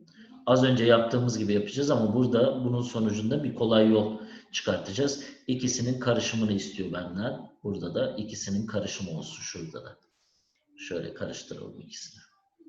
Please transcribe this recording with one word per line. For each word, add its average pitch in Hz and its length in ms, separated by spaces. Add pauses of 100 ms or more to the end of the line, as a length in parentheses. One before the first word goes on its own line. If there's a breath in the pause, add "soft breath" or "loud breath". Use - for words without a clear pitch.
(460 loud breath)
Az 127 180
önce 123 200
yaptığımız 117 540
gibi 104 140
yapacağız 135 380
ama 110 240
burada 123 500
bunun 120 180
sonucunda 113 640
bir 120 100
kolay 110 360
yol 107 280 (340 loud breath)
çıkartacağız. 107 720 (220 loud breath)
İkisinin 127 540
karışımını 110 520
istiyor 92 400
benden. 90 600 (100)
Burada 92 320
da - 220
ikisinin 104 500
karışımı 90 520
olsun - 240
şurada 82 420
da. - 140 (800)
Şöyle - 360
karıştıralım - 680
ikisini. - 420 (460)